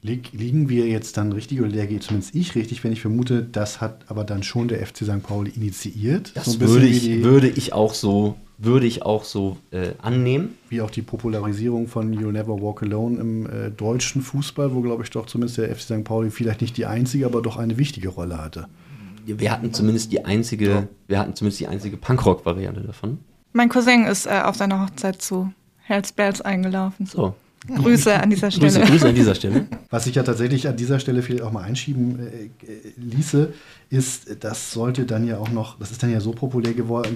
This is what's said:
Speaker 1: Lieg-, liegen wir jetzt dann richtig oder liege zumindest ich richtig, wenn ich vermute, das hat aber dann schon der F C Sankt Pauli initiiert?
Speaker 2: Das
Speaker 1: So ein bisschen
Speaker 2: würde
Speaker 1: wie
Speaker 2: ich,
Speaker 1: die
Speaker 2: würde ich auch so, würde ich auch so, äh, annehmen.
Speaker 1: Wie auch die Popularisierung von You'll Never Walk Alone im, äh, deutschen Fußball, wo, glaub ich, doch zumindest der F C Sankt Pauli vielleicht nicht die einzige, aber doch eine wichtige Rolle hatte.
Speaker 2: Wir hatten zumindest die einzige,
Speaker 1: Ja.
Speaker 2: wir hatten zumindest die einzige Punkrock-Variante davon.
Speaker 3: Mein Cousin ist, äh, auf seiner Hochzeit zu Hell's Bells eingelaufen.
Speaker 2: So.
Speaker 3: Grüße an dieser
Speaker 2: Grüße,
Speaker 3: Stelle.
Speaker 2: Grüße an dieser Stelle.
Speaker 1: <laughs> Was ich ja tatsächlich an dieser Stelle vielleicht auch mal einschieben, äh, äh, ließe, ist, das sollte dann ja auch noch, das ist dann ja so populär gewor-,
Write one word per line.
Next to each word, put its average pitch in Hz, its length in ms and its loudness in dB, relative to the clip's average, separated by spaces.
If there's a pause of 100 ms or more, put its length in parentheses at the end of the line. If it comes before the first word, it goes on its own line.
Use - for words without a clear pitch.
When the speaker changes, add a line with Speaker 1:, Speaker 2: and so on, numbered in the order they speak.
Speaker 1:
Lieg-, 120 320 -6
liegen 123 360 0
wir 120 180 4
jetzt 110 300 -2
dann 104 160 0
richtig 117 280 -4
oder 110 100 2
liege 104 300 -2
zumindest 104 340 -4
ich 170 200 -2
richtig, 120 300 -4
wenn 113 80 0
ich 113 80 -4
vermute, 120 420 0
das 107 380 -6
hat 110 280 -8
aber 107 160 -6
dann 101 180 -6
schon 120 260 -2
der 107 120 -2
F 98 140 -10
C - 100 -8
Sankt 101 220 -4
Pauli 101 240 -4
initiiert? 110 840 -4
Speaker 2:
Das - 120 -6
Speaker 1:
So 117 60 0
ein 113 60 -2
bisschen 117 160 6
Speaker 2:
würde 131 120 10
Speaker 1:
wie 120 100 6
Speaker 2:
ich, 120 60 4
Speaker 1:
die 117 220 2
Speaker 2:
würde 131 240 8
ich - 240 -2
auch 107 220 2
so, 104 420 2 (220)
würde 120 280 4
ich 113 160 -2
auch 107 220 0
so, 98 320 -4 (140)
äh, 90 220 -4 (100)
annehmen. 127 560 0 (100)
Speaker 1:
Wie 117 140 -4
auch 107 80 -4
die - 100 -8
Popularisierung 110 880 -2
von 110 260 -2
You'll 107 180 -2
Never 107 280 -4
Walk 104 220 -6
Alone 110 360 -2
im, 110 280 -4
äh, 107 240 -8
deutschen 117 500 -2
Fußball, 139 540 -4
wo, 127 80 0
glaub 120 200 -2
ich, 110 60 -10
doch 113 160 -6
zumindest 120 320 -4
der 113 140 -2
F 113 100 -6
C - 140 -6
Sankt 107 120 -4
Pauli 110 240 0
vielleicht 110 300 -2
nicht - 160 -2
die 113 80 -2
einzige, 123 400 0
aber 120 160 2
doch 113 160 -4
eine 113 220 -2
wichtige 107 320 -2
Rolle 87 260 -6
hatte. 78 300 -10 (580)
Speaker 2:
Wir 107 260 -2
hatten 117 220 -2
zumindest 110 400 2
die - 140 -2
einzige, 107 420 0
Speaker 1:
Ja. 101 200 2 (200)
Speaker 2:
wir 98 100 2
hatten 98 160 -2
zumindest 101 260 -2
die - 60 -4
einzige 101 300 -6
Punkrock-Variante 95 840 0
davon. - 380 -8 (340)
Speaker 3:
Mein 240 160 4
Cousin 240 340 4
ist, 202 220 -2
äh, 196 180 0
auf 196 100 0
seiner 196 280 0
Hochzeit 190 400 -4
zu 185 280 -4 (280)
Hell's 202 340 -4
Bells 202 300 0
eingelaufen. 190 640 -2
Speaker 2:
So. 98 280 -2 (320)
Speaker 3:
Grüße 233 480 4
an 202 140 2
dieser 202 220 2
Speaker 2:
Grüße, 180 220 6
Speaker 3:
Stelle. - 120 6
Speaker 2:
Grüße 151 240 8
an 120 60 6
dieser 117 200 6
Stelle. 104 320 0 (120)
Speaker 1:
<laughs> - 100 -20
Was 117 180 -2
ich 127 100 0
ja 135 60 4
tatsächlich 123 460 0
an 123 80 -2
dieser 127 240 0
Stelle 123 220 0
vielleicht 123 200 -4
auch 110 80 -6
mal 107 120 -6
einschieben, 123 560 -2
äh, 117 260 -12 (260)
äh, 107 280 -18
ließe, 143 560 0 (340)
ist, - 560 -4
das - 280 -8
sollte 123 340 -2
dann 113 200 -2
ja 113 120 -4
auch 110 120 -6
noch, 110 280 -6
das 104 120 -14
ist - 120 -8
dann 120 100 0
ja 110 80 0
so 107 120 -2
populär 117 420 -2
gewor-, 117 420 -2